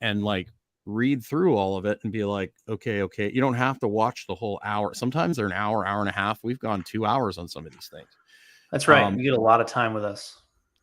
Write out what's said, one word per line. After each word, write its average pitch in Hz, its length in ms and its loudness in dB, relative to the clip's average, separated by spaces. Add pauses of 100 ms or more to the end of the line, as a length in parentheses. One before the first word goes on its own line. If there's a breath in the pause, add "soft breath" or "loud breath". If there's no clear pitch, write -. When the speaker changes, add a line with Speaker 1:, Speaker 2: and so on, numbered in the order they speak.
Speaker 1:
and, 104 240 0
like, 95 240 -2 (400)
read 120 360 0
through 160 320 2
all 98 200 0
of 92 80 -4
it 104 200 0
and 107 80 -4
be 107 100 -2
like, 101 320 -2 (140)
"Okay, 107 340 -4
okay." 101 300 -2
You 127 80 0
don't 131 140 2
have 127 260 0
to 120 80 0
watch 110 400 0
the 92 80 -8
whole 104 260 -8
hour. 104 320 -2
Sometimes 156 420 0
they're 107 100 0
an 95 40 0
hour, 104 340 0
hour 101 140 0
and 101 100 0
a 92 40 0
half. 101 320 0
We've 123 160 -4
gone 104 240 -2
two 110 200 -4
hours 107 340 0
on 85 100 -10
some 78 180 -14
of 76 60 -20
these - 160 -20
things. - 180 -20 (640 soft breath)
Speaker 2:
That's 143 160 -4
right. 143 160 8
Speaker 1:
Um, 101 160 2
Speaker 2:
You 123 60 -2
get 131 120 2
a 110 40 2
lot 113 200 8
of 113 60 0
time 113 280 -2
with 107 100 -4
us. - 360 -10 (420)